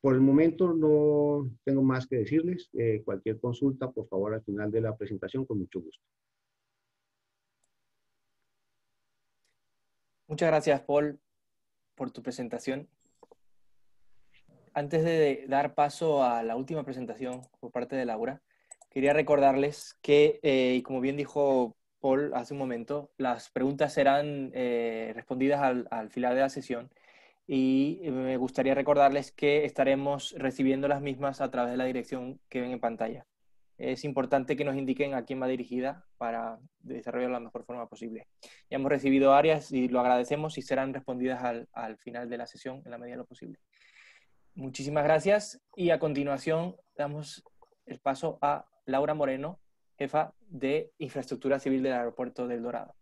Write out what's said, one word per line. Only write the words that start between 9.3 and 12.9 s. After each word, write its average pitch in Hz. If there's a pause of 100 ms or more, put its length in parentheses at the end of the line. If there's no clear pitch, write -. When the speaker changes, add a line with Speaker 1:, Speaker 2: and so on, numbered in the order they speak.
Speaker 2:
Muchas 156
gracias, 151
Paul, 147 (720)
por 123
tu -
presentación. 127 (1900)